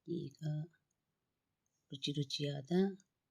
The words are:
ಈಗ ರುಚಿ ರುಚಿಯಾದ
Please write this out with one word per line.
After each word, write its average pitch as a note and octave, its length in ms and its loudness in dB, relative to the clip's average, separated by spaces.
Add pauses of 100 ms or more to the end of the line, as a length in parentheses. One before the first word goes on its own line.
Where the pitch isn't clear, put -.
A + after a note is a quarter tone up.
ಈಗ D3 320 -6 (1500)
ರುಚಿ C#3 280 -4
ರುಚಿಯಾದ C#3+ 520 -2 (600)